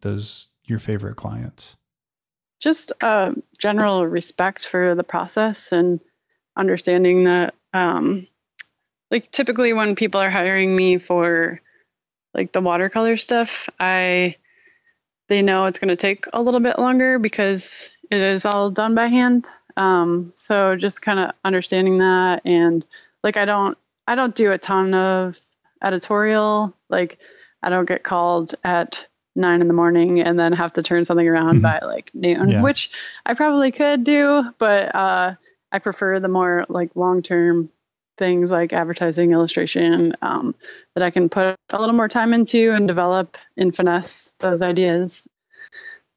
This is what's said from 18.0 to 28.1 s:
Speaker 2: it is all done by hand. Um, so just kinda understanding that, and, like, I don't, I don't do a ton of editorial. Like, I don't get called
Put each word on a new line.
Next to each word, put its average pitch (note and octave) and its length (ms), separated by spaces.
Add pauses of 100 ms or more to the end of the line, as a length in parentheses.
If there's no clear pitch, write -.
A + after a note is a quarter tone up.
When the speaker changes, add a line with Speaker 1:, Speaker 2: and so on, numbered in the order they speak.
Speaker 2:
it G3+ 120
is F#3+ 240
all G3+ 260
done A3 240
by A#3 120
hand. B3 400 (300)
Um, F3 560
so G3 420
just F#3 260
kinda F#3+ 320 (100)
understanding F#3 560
that, F#3 460
and, E3+ 400 (380)
like, G#3+ 140
I G3+ 80
don't, G3+ 320 (300)
I A#3+ 80
don't B3 180
do G#3+ 180
a F#3 60
ton F#3+ 360
of F#3 460 (440)
editorial. G#3+ 920 (140)
Like, F3+ 300 (420)
I - 80
don't F3+ 180
get F3+ 160
called F3 600